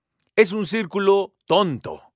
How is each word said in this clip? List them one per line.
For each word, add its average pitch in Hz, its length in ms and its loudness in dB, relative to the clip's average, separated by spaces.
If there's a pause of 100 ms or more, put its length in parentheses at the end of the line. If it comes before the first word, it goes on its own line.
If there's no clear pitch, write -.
(360)
Es 202 160 4
un 208 140 -6
círculo 196 680 -2 (120)
tonto. 160 680 -2